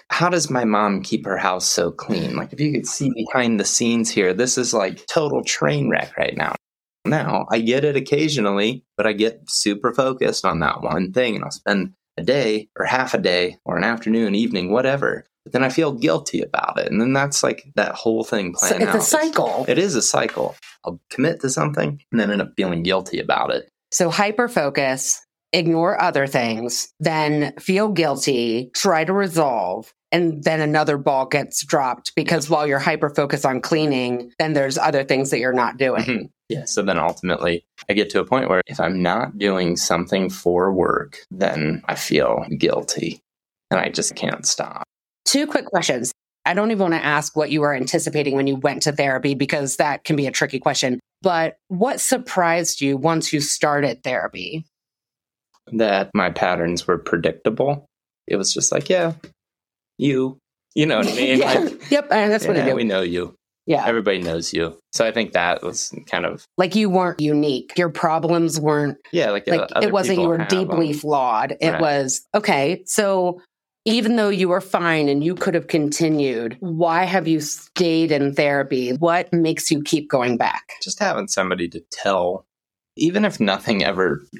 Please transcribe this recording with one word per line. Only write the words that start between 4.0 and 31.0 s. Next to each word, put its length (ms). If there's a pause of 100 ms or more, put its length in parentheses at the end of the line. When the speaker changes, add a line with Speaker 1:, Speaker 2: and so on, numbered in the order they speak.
Speaker 1:
here, 240
this 240
is, 160
like, 320
total 380
train 460
wreck 280
right 180
now. 200 (500)
Now, 460
I 80
get 260
it 100
occasionally, 880 (140)
but 80
I 80
get 340
super 460
focused 500
on 180
that 200
one 320
thing, 220
and 100
I'll 60
spend 420 (240)
a 60
day 440 (100)
or 80
half 280
a 60
day 440
or 140
an 60
afternoon, 500
evening, 380
whatever. 520 (220)
But 80
then 100
I 60
feel 240
guilty 480
about 380
it. 120
And 80
then 140
that's, 300
like, 320
that 180
whole 300
thing 320
Speaker 2:
So 140
Speaker 1:
playing 120
Speaker 2:
it's 140
a 20
Speaker 1:
out. 60
Speaker 2:
cycle. 640
Speaker 1:
It 100
is 180
a 60
cycle. 540 (280)
I'll 160 (120)
commit 300
to 80
something 520 (100)
and 80
then 120
end 100
up 160
feeling 240
guilty 380
about 340
it. 160 (220)
Speaker 2:
So 180
hyper-focus, 1120 (320)
ignore 480
other 260
things, 760
then 580
feel 300
guilty, 840
try 300
to 80
resolve, 840 (160)
and 360
then 160
another 360
ball 280